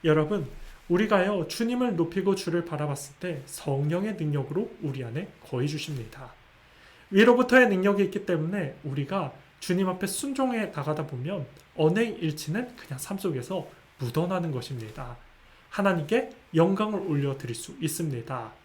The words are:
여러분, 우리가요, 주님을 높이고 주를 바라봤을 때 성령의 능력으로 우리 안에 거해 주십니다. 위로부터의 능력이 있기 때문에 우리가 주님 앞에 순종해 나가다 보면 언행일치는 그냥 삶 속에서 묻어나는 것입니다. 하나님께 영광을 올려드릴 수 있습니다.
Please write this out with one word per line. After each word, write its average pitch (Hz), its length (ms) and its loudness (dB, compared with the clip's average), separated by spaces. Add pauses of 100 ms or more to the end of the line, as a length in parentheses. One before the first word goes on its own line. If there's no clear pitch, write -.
여러분, 156 420 4 (420)
우리가요, 196 600 2
주님을 240 480 0
높이고 185 380 2
주를 170 320 -2
바라봤을 147 520 -4
때 156 280 -6
성령의 160 680 -2
능력으로 151 540 -2 (120)
우리 135 200 -4
안에 123 260 -6 (140)
거해 131 240 -2
주십니다. 139 680 -8 (760)
위로부터의 240 580 8
능력이 196 360 4
있기 196 220 -4
때문에 165 580 -2
우리가 143 480 -4 (280)
주님 185 280 0
앞에 185 180 -2
순종해 254 600 -2
나가다 151 400 -4
보면 143 400 -6 (300)
언행일치는 175 1000 0
그냥 131 220 -10
삶 - 180 -6
속에서 170 500 -4 (320)
묻어나는 165 520 -2
것입니다. 120 680 -8 (540)
하나님께 196 600 2 (240)
영광을 196 460 4
올려드릴 139 540 -2
수 - 260 -12
있습니다. 127 720 -4 (120)